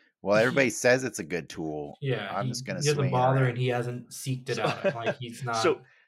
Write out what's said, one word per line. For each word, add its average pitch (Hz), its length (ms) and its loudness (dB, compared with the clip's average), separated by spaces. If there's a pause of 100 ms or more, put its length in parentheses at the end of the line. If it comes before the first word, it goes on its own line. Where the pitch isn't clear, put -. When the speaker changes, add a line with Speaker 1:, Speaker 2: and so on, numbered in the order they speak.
(220)
Speaker 1:
"Well, 101 160 4
Speaker 2:
He 110 60 6
Speaker 1:
everybody 127 260 4
says 127 340 4
it's 120 140 -6
a - 60 -4
good 80 260 -6
tool. 87 500 -8
Speaker 3:
Yeah, 110 340 -4
Speaker 1:
I'm 101 120 -2
Speaker 3:
he, 131 60 -2
Speaker 1:
just - 120 -8
gonna 190 160 -6
Speaker 3:
he 147 60 -2
doesn't 147 100 4
Speaker 1:
swing 135 140 2
it - 20 -2
Speaker 3:
bother, 131 280 4
Speaker 1:
around." 131 100 4
Speaker 3:
and 117 80 -4
he 127 100 0
hasn't 123 420 -4
seeked 131 380 -8
it 123 80 0
Speaker 2:
So, - 60 -4
Speaker 3:
out. - 320 0
Speaker 2:
<laughs> - 0 -
Speaker 3:
Like, 117 240 -4
he's - 260 -12
not 226 120 -2
Speaker 2:
so 170 260 2 (260)